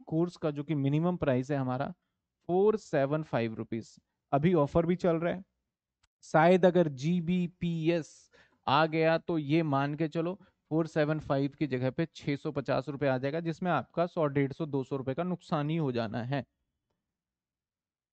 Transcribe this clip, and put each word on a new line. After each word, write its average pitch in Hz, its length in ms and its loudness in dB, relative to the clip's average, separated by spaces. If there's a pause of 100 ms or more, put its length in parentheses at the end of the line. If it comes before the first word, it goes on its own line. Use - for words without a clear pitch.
कोर्स 170 300 -2
का 160 140 -4
जो 143 140 -6
कि 156 120 -4
मिनिमम 151 400 0
प्राइस 131 340 -2
है 147 60 -2
हमारा 131 360 -4 (560)
फ़ोर 196 280 2
सेवन 151 460 0
फ़ाइव 117 320 -2
रुपीज, 113 400 -10 (380)
अभी 156 240 4
ऑफर 165 300 2
भी 175 100 2
चल 170 200 0
रहा 170 180 -2
है। 185 100 -12 (800)
शायद 170 420 6
अगर 175 220 6 (100)
जीबीपीएस 170 1120 -2 (560)
आ 143 200 4
गया 160 320 2
तो 170 200 -4
ये 151 260 2
मान 143 300 0
के 156 140 -2
चलो 170 300 -6 (320)
फ़ोर 160 160 0
सेवन 156 340 0
फ़ाइव 139 380 -2
की 156 80 -2
जगह 127 240 -2
पे 160 240 -2
छह 143 220 -6
सौ 151 160 -8
पचास 135 360 -4
रुपए 143 180 -4
आ 131 120 2
जाएगा, 139 220 -4
जिसमें 170 300 -4
आपका 160 360 -2
सौ, 170 200 -2
डेढ़ 139 260 0
सौ, 160 140 -6
दो 139 180 -4
सौ 139 120 -8
रुपए 131 180 -4
का 160 100 -4
नुकसान 170 460 -4
ही 165 60 -2
हो 147 160 -2
जाना 113 320 -4
है। 135 200 -6 (1700)